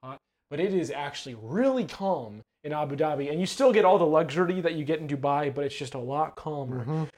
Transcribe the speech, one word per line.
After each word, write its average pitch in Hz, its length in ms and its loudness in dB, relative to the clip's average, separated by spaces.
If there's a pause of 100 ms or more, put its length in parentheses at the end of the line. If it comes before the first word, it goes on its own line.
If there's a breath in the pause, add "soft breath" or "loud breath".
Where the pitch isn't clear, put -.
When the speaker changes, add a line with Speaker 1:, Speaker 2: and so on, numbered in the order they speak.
Speaker 1:
hot. 135 160 -14 (320)
But 147 120 -4
it 190 120 0
is 165 160 0
actually 139 520 -8
really 233 420 0
calm 135 560 -4 (240)
in 147 80 -8
Abu 147 240 -2
Dhabi, 143 340 0
and 156 120 -2
you 190 40 0
still 262 280 4
get 202 100 6
all 190 140 8
the 170 80 6
luxury 160 560 2
that 165 140 0
you 151 100 -4
get 156 160 0
in 151 80 -8
Dubai, 143 440 0
but 143 120 -2
it's 135 100 -4
just 127 180 -8
a 135 60 -6
lot 143 380 -4
calmer. 135 420 -6
Speaker 2:
Mm-hmm. 156 240 -2 (140)